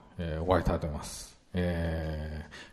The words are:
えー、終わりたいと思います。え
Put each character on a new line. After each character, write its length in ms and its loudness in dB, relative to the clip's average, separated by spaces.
え 220 0
ー、 40 0
終 40 0
わ 120 6
り 40 2
た 120 4
い 40 2
と 80 0
思 80 -2
い 20 -2
ま 60 -6
す。 340 -10
え 920 0